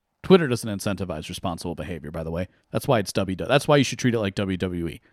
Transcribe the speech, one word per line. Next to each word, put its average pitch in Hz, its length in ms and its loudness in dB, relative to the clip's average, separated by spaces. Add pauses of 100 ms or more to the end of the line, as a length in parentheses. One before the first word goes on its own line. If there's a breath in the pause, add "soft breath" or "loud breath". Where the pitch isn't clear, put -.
(220)
Twitter 175 240 8
doesn't 120 220 -2
incentivize 90 640 -4
responsible 87 440 -6
behavior, 76 360 -8
by 82 120 -6
the 80 80 -6
way. 87 160 -4 (260)
That's - 140 -4
why 127 120 4
it's 98 160 -2
W, 95 220 0
that's 120 300 2
why 147 120 6
you 135 60 6
should - 140 -4
treat 127 140 2
it 113 60 0
like 98 160 -2
W 95 240 0
W 87 280 -2
E. - 140 -8 (120)